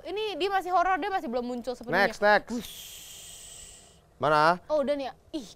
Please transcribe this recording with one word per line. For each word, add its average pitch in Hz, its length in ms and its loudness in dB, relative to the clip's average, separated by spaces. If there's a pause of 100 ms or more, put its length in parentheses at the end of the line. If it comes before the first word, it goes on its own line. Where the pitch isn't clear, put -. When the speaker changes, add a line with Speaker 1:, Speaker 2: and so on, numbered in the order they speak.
Speaker 1:
Ini 381 200 -6 (120)
dia 349 160 -2
masih 359 200 -2
horor, 370 240 2
dia 381 140 -2
masih 381 180 -2
belum 240 200 -4
muncul 247 260 -8
sebenarnya. 196 340 2
Speaker 2:
Next, 220 120 -8
next. 208 300 4
Speaker 1:
Wush. 233 240 -8 (1400)
Speaker 2:
Mana? 156 500 6
Speaker 1:
Oh, 302 160 2
udah 269 100 0
nih 277 140 -4
ya. - 60 -12 (200)
Ih, 269 220 -8